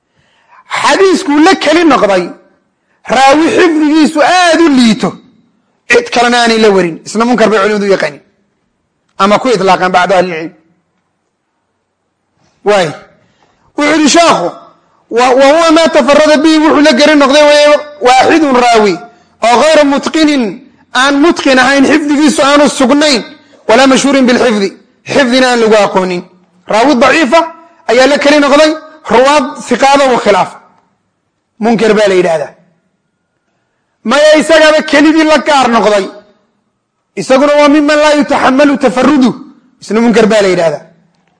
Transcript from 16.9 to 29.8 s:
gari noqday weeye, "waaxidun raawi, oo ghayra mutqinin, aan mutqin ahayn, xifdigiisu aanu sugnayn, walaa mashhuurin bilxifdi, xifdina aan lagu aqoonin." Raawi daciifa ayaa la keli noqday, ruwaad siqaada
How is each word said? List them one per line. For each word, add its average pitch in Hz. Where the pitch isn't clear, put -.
gari 294
noqday 285
weeye, 294
"waaxidun 262
raawi, 226
oo 233
ghayra 302
mutqinin, 285
aan 277
mutqin 285
ahayn, 269
xifdigiisu 294
aanu 285
sugnayn, 277
walaa 247
mashhuurin 269
bilxifdi, 220
xifdina 254
aan 247
lagu 220
aqoonin." 185
Raawi 240
daciifa 277
ayaa 254
la 285
keli 285
noqday, 285
ruwaad 262
siqaada 269